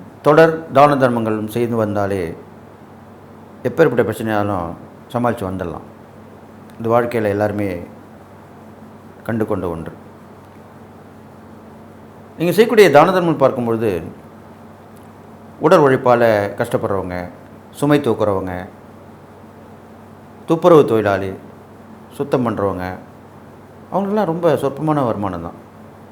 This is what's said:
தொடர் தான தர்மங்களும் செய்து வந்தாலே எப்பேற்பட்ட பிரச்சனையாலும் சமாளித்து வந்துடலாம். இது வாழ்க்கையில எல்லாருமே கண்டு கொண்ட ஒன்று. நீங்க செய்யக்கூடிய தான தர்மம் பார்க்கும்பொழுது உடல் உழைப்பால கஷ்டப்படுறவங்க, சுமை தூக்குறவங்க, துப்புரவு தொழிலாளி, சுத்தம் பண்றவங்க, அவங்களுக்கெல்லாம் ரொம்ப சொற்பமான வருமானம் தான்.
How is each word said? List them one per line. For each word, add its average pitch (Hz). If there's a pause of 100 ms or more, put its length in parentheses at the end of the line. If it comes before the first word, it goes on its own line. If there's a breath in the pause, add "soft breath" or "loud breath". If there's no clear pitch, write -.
(280)
தொடர் 160 (240)
தான 143
தர்மங்களும் 110
செய்து 117
வந்தாலே 101 (1500)
எப்பேற்பட்ட 123
பிரச்சனையாலும் 104 (460)
சமாளித்து 120
வந்துடலாம். 90 (920)
இது 113
வாழ்க்கையில 117
எல்லாருமே 104 (1600)
கண்டு 110
கொண்ட 95 (100)
ஒன்று. 82 (2500)
நீங்க 170
செய்யக்கூடிய 214
தான 175
தர்மம் 165
பார்க்கும்பொழுது 117 (1800)
உடல் 165
உழைப்பால 127 (360)
கஷ்டப்படுறவங்க, 98 (640)
சுமை 147
தூக்குறவங்க, 98 (1900)
துப்புரவு 160
தொழிலாளி, 101 (840)
சுத்தம் 139
பண்றவங்க, 98 (1080)
அவங்களுக்கெல்லாம் 196
ரொம்ப 170 (140)
சொற்பமான 139
வருமானம் 95
தான். - (520)